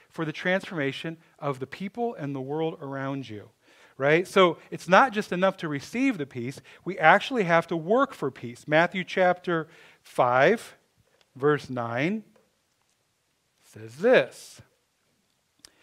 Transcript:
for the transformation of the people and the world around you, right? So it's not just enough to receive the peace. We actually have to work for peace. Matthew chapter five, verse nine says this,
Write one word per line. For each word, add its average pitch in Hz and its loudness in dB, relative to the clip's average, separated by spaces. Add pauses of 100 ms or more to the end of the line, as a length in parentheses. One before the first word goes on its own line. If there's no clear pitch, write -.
for - -8
the 156 -4
transformation 165 -4 (220)
of 143 -6
the 131 -10
people 233 -8
and 143 -8
the 139 -8
world 156 -6
around 135 -8
you, 104 -16 (480)
right? 156 2
So 180 4 (120)
it's - -12
not 220 6
just 202 -6
enough 185 0
to 170 -8
receive 226 -4
the 139 -6
peace. 123 -10 (240)
We 185 -8
actually 196 4
have 165 2
to 180 -4
work 214 0
for 143 -4
peace. 120 -14
Matthew 170 2
chapter 175 -2 (340)
five, 139 2 (600)
verse 143 0
nine 131 -4 (1400)
says 110 -20
this, 175 2 (1200)